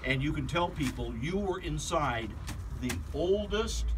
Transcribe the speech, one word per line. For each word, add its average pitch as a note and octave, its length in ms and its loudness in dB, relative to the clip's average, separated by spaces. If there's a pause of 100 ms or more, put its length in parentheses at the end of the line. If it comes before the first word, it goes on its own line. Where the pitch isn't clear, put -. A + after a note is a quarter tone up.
And C3 180 2
you D3+ 100 2
can C#3+ 140 0
tell F3 220 2
people B2+ 480 -2
you D#3+ 220 -2
were F#3 220 0
inside D3+ 680 0 (500)
the B2 120 0 (200)
oldest G3+ 760 2 (120)